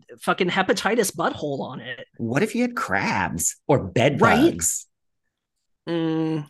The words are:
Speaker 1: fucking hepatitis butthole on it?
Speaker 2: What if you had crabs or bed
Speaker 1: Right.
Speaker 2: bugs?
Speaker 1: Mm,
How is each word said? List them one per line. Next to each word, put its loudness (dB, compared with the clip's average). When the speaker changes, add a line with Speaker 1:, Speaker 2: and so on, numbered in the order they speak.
Speaker 1:
fucking 0
hepatitis 0
butthole -4
on -10
it? -12
Speaker 2:
What 0
if -2
you 0
had -2
crabs -2
or 4
bed 2
Speaker 1:
Right. 6
Speaker 2:
bugs? -4
Speaker 1:
Mm, -2